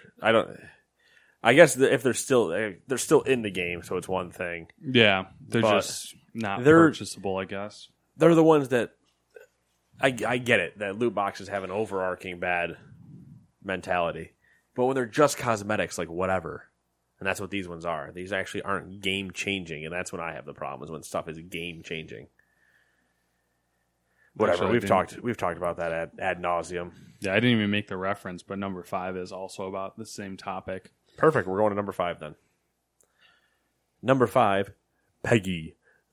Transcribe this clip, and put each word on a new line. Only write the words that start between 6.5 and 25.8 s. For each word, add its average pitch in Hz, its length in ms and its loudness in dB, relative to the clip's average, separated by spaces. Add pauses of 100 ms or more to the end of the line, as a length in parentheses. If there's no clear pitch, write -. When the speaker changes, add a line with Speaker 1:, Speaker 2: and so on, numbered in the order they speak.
Speaker 1:
they're, 160 240 8
Speaker 2:
purchasable, 98 500 -4
I 95 80 -4
guess. 101 440 -12 (260)
Speaker 1:
they're 160 180 6
the 160 100 6
ones 151 260 6
that 120 220 0 (1080)
I, 135 160 2 (100)
I 120 120 0
get 117 240 2
it 87 180 -8
that 101 180 -6
loot 117 160 0
boxes 98 360 -4
have 98 160 -4
an 90 60 -10
overarching 92 680 -4
bad 87 380 -2 (840)
mentality, 87 720 -4 (420)
but 127 120 0
when 135 100 0
they're 127 100 0
just 139 320 2
cosmetics, 104 600 -2
like, 85 120 -6
whatever, 90 600 -4 (500)
and 98 80 -6
that's 95 140 -2
what 95 100 -8
these 98 160 -6
ones 85 180 -12
are. 80 280 -6
These 90 180 -12
actually 95 300 -4
aren't 95 400 -6
game 95 300 -2
changing, 85 520 -6
and 80 100 -10
that's 90 200 -8
when 90 80 -8
I 82 140 -8
have 65 100 -12
the 71 80 -14
problem, 69 340 -10
is 82 40 -14
when 76 120 -10
stuff 82 240 -6
is 80 120 -10
game 85 440 -12
changing. 80 440 -12 (2000)
Whatever. 104 180 2 (100)
Speaker 2:
Actually, 98 40 2
I 92 40 0
Speaker 1:
We've 120 100 4
Speaker 2:
didn't 98 80 -2
Speaker 1:
talked, 92 320 2
we've 113 160 -4
talked 87 200 -4
about 85 200 -4
that 85 140 -4